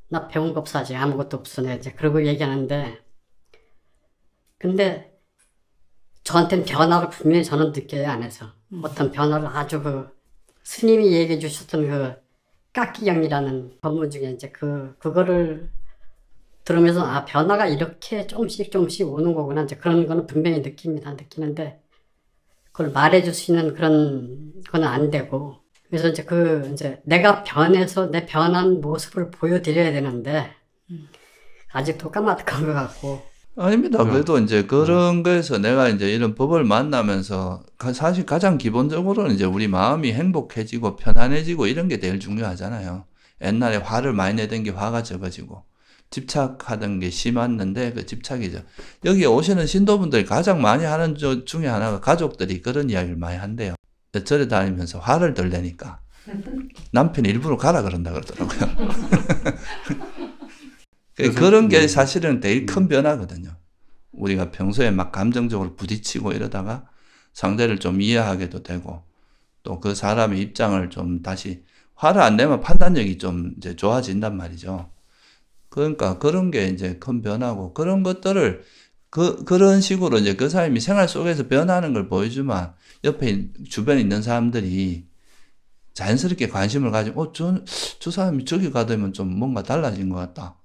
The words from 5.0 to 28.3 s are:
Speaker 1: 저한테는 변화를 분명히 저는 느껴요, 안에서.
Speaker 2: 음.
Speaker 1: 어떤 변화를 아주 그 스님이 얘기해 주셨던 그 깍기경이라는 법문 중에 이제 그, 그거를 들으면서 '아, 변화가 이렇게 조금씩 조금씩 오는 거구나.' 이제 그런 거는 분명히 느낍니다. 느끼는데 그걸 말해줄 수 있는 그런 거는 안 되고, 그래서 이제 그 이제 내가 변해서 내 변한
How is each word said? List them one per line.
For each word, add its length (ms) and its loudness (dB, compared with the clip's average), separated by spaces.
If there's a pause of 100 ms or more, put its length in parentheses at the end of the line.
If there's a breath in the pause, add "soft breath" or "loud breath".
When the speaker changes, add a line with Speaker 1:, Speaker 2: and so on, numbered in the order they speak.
Speaker 1:
저한테는 420 2
변화를 440 2
분명히 340 2
저는 280 0
느껴요, 380 -6
안에서. 420 -10 (220)
Speaker 2:
음. 100 -12
Speaker 1:
어떤 280 -4
변화를 360 -2
아주 340 -6
그 280 -6 (540)
스님이 500 4
얘기해 260 2
주셨던 480 -4
그 260 -4 (600)
깍기경이라는 1080 -2
법문 300 -4
중에 200 -8
이제 180 -12
그, 500 -8
그거를 720 0 (960)
들으면서 400 4
'아, 200 -4
변화가 420 2
이렇게 600 -6
조금씩 440 -6
조금씩 360 -2
오는 260 -2
거구나.' 300 -2
이제 140 -8
그런 280 2
거는 220 -4
분명히 340 0
느낍니다. 520 -10
느끼는데 680 -10 (920)
그걸 180 -4
말해줄 420 4
수 180 -4
있는 220 0
그런 800 -2 (160)
거는 180 0
안 220 0
되고, 460 -6 (340)
그래서 200 0
이제 160 -4
그 480 0
이제 320 -8
내가 380 4
변해서 680 2
내 140 -4
변한 560 2